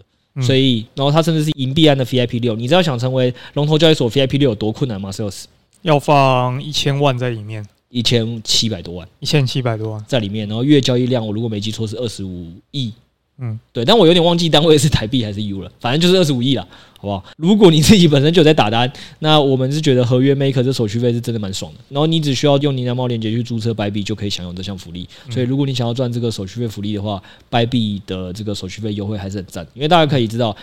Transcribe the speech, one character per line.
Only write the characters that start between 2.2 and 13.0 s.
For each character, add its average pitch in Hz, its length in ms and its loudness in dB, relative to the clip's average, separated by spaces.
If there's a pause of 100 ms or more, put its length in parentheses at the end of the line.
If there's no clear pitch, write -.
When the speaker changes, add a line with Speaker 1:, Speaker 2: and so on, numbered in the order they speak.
Speaker 2:
I 123 60 0
P 120 120 -4
六， 117 160 -2
你 117 140 -6
只 147 60 2
要 185 60 6
想 156 160 0
成 127 180 -2
为 127 200 0 (200)
龙 143 120 0
头 156 100 2
交 160 140 6
易 156 40 6
所 127 200 2
V 139 80 2
I 135 60 2
P 135 100 -2
六 139 120 2
有 107 40 0
多 107 160 -2
困 135 160 -4
难 104 140 -6
吗？ 98 100 -8
Sales？ 101 340 -10 (380)
Speaker 1:
要 151 160 4
放 131 640 2
一 151 80 -10
千 139 300 -2
万 135 180 2
在 123 120 -4
里 110 120 -8
面。 107 240 -12 (240)
Speaker 2:
一 120 120 -4
千 117 400 0
七 - 260 0
百 98 120 -6
多 85 140 -12
万。 85 120 -14 (140)
Speaker 1:
一 139 60 -12
千 147 180 2
七 131 160 -4
百 120 160 -2
多 110 140 -6
万。 107 180 -10
Speaker 2:
在 131 100 0
里 104 100 -2
面， 104 200 -6
然 107 80 -6
后 123 80 -2
月 147 160 6
交 123 160 0
易 123 100 0
量 120 200 -2
我 107 60 -6
如 107 80 -4
果 120 80 -4
没 107 120 -4
记 110 100 -6
错 110 160 -6
是 104 100 -8
二 123 120 -4
十 101 160 -10
五 87 280 -10 (180)
亿。 127 220 -6 (460)